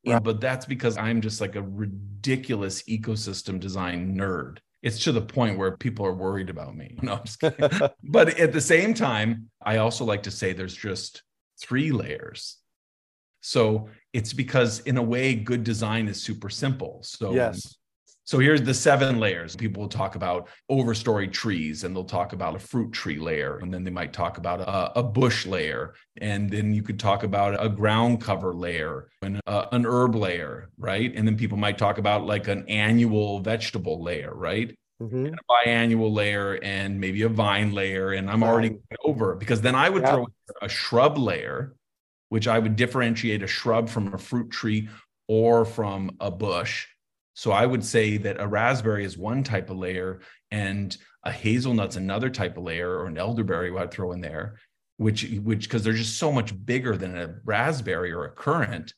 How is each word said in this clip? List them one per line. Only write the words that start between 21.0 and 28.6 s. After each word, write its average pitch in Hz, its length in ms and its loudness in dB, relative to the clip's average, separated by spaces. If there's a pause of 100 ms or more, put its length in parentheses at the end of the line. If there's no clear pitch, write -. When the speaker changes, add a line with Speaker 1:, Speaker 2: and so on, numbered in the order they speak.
Speaker 1:
trees, 82 540 -2
and 90 100 -6
they'll 92 80 -4
talk 90 300 -2
about 90 220 -4
a 92 40 -10
fruit 113 320 -2
tree 76 280 -6
layer, 76 400 -2
and 90 140 -6
then 92 120 -6
they 92 60 -6
might 90 200 -6
talk 85 260 -4
about 87 220 -4
a, 92 400 -2
a 85 40 2
bush 120 420 2
layer, 78 480 -4 (260)
and 101 300 -2
then 104 240 0
you 107 100 2
could 104 160 -6
talk 101 240 2
about 101 400 2
a 110 60 2
ground 110 520 4
cover 95 320 -2
layer 82 560 -4 (120)